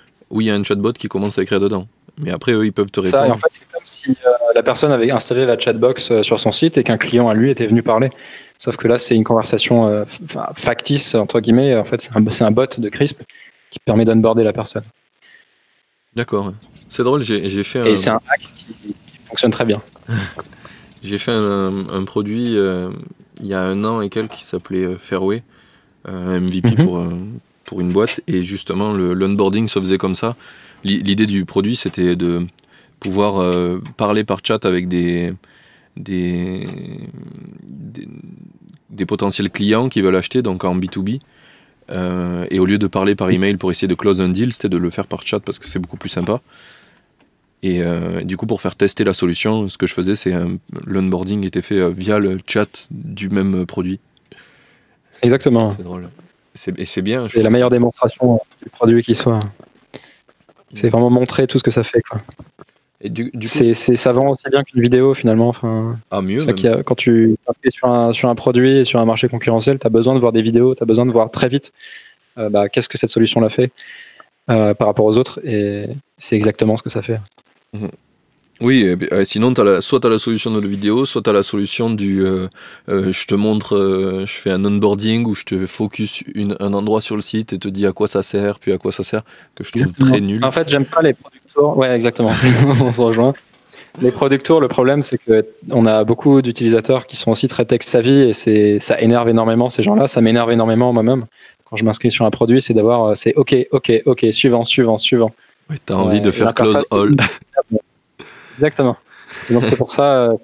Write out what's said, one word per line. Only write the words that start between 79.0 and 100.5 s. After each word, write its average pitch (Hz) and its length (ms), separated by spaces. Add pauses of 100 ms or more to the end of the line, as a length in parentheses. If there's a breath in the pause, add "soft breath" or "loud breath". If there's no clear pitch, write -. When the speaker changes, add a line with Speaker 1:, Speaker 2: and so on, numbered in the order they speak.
Speaker 1:
euh, 98 140
sinon, 120 280
t'as 120 120
la, 92 160
soit - 180
t'as 120 100
la 110 80
solution 113 320
de 110 100
la 101 80
vidéo, 104 380
soit 120 160
t'as 107 120
la 101 100
solution 104 460
du, 98 360
euh, 95 220 (400 loud breath)
euh, 95 240
je - 160
te 104 80
montre, 104 400
euh, 95 500
je 101 60
fais - 200
un 95 120
onboarding 104 640
où 107 100
je - 80
te 95 240
focus - 560 (100)
une, 104 280
un 101 120
endroit 110 280
sur 107 160
le 104 40
site 110 300
et 95 80
te 104 80
dis 98 180
à 95 60
quoi 104 160
ça 98 160
sert, 101 340
puis - 140
à 92 60
quoi 101 160
ça 98 100
sert, 110 200 (300 soft breath)
que - 120
je - 60
trouve 117 100
Speaker 2:
Exactement. 131 280
Speaker 1:
très 120 120
nul. 104 240
Speaker 2:
En 131 80
fait, 160 160
j'aime 139 160
pas 165 160
les 147 120
product - 300 (100)
tours. 147 240
Ouais, 131 160
exactement. 117 380
<laughs> 127 500
On 123 120
se 120 80
rejoint. 117 320 (680 loud breath)
Les 123 100
product 135 340
tours, 160 160
le 127 80
problème, 139 340
c'est - 140
que 110 280 (240)
on 117 160
a 107 200
beaucoup 135 360
d'utilisateurs 120 640
qui - 120
sont - 140
aussi 123 180
très - 160
tech - 180
savvy 131 380
et 120 120
c'est, 104 460
ça - 220
énerve 117 280
énormément 113 400
ces 120 140
gens-là. 208 240
Ça 123 140
m'énerve 117 300